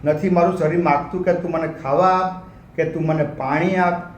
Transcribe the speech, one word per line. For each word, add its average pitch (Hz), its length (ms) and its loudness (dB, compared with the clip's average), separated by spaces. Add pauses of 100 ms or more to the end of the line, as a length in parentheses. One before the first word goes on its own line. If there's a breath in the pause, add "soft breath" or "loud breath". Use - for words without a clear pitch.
નથી 156 240 0
મારું 175 280 2
શરીર 170 260 0
માગતું 156 400 0
કે 180 100 2
"તું 175 180 -2
મને 160 160 -2 (160)
ખાવા 151 240 4
આપ" 185 340 0 (340 loud breath)
કે 160 80 0
"તું 160 220 -2
મને 156 180 0 (140)
પાણી 156 380 0
આપ" 180 260 2 (160)